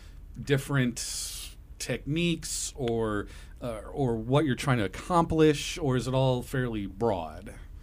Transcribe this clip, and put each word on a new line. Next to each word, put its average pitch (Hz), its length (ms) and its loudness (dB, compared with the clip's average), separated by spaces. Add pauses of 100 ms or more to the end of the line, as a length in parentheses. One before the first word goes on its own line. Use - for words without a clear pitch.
(420)
different - 1160 0 (240)
techniques 165 960 -2
or, 113 520 0 (340)
uh, 113 180 -6 (140)
or 127 220 2
what 127 300 2
you're 123 100 2
trying 123 220 4
to 107 60 4
accomplish, 156 920 4
or 139 180 2
is 120 120 0
it 127 60 0
all 131 280 4
fairly 117 440 -2
broad? 95 680 -2 (300)